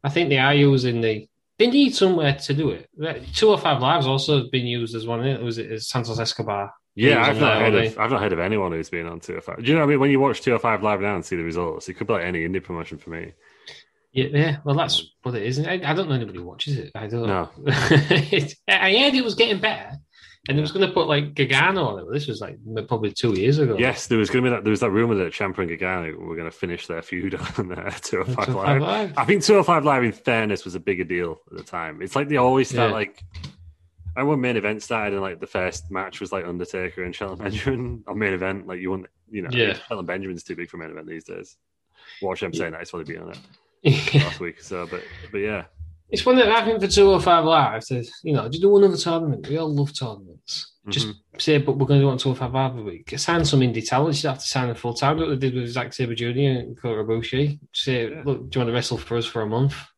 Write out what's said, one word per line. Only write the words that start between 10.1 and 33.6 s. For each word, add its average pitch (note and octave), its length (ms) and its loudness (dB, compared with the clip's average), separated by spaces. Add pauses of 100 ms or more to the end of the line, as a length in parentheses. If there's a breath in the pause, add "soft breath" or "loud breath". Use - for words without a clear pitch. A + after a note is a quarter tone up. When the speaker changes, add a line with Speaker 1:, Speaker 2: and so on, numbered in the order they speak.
Speaker 2:
five A2 240 0
Live G#2 180 2
now G2+ 140 -2
and E2+ 100 -4
see F2+ 120 -4
the E2+ 60 -4
results. E2 460 -4
It F#2 60 -12
could G#2 120 -8
be, A#2 80 -2
like, F2 100 -2
any E2+ 220 -4
indie F#2 160 -4
promotion E2 360 -10
for - 120 -18
me. E2+ 220 -12 (800 loud breath)
Speaker 1:
Yeah, C3 180 0
yeah. D3 340 2
Well, C#3+ 120 0
that's C3+ 260 0 (200)
what - 120 -6
it G#2 80 -4
is. B2 160 -2
And D#3 80 -2
I, F3 240 -2
I D#3 40 2
don't F3+ 140 -2
know C#3 60 0
anybody G2+ 240 -4
who F2 60 -12
watches A2 340 -6
it. D#2 160 -10
I G#2+ 120 -10
don't A2+ 200 -4
Speaker 2:
No. F#2+ 300 0
Speaker 1:
<laughs> - 100 -6
It's, C#3+ 880 4 (140)
I F#3+ 280 4
heard C4+ 180 4
it B3+ 100 2
was G#3+ 100 -2
getting A3 240 2
better, - 380 -4 (540 soft breath)
and C#3 80 2
it - 20 4
was D3+ 140 -2
Speaker 2:
Yeah. F#3+ 60 -2
Speaker 1:
gonna F#3+ 120 2
put, - 160 2
like, D3 260 0
Gargano D3 520 2
on G2+ 140 -4
it. F2 120 -10
This D3 140 -4
was, G#2+ 160 -6
like, F#2+ 160 -12 (180)
m-, G#2+ 100 -6
probably G#2+ 260 -2
two A#2 280 0
years C3+ 180 4
ago. B2 200 2
Speaker 2:
Yes, B2 300 0
there A#2 100 4
was G#2 100 2
gonna B2+ 140 2
be B2+ 80 2
that. G#2 140 -2
There G#2+ 60 4
was G2+ 100 2
that A#2 100 2
rumor A2+ 240 2
that F2+ 180 0
Ciampa G2 280 -4
and F2 100 -2
Gargano E2+ 480 -4
were E2+ 180 -10
gonna E2 140 -8
finish F2 360 -8
their E2 140 -6
feud F2+ 340 -6
<laughs> - 240 -6
on, F2+ 140 -6
uh, F2 180 -8 (120)
two - 180 -4
oh F#2+ 40 -2
five A#2+ 220 -2
Speaker 1:
Two C3 120 -2
oh F#2+ 60 -2
five C#3 160 4
Speaker 2:
Live. - 20 -2
Speaker 1:
Live. F#3+ 340 -2
Speaker 2:
I C3 80 0
think F#3 200 2
two G#3 120 6
oh F#3+ 60 6
five E3 240 2
Live, C3 180 4
in A2 80 2
fairness, A2 540 -2
was F2+ 80 -10
a F2 60 -6
bigger F2+ 240 -2
deal E2+ 360 -4 (100)
at F2 60 -18
the E2 80 -14
time. E2 380 -8
It's F#2+ 120 -10
like C#3+ 140 -2
they D3 80 0
always B2+ 320 4
start, A#2+ 220 0
Speaker 1:
Yeah. G#2+ 60 -2
Speaker 2:
like, - 260 -6 (920)